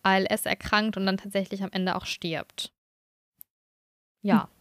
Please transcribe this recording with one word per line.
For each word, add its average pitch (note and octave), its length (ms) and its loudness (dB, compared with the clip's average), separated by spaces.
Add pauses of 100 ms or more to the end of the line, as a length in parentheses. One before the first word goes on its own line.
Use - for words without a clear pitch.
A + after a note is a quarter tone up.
A F#3+ 140 4
L F#3+ 120 2
S - 180 0
erkrankt G#3+ 500 0
und F#3+ 80 -2
dann F#3+ 140 2
tatsächlich G3 440 -4
am F#3+ 100 -4
Ende F#3 220 0
auch F#3 120 -6
stirbt. - 680 -8 (1500)
Ja, F3+ 260 4 (120)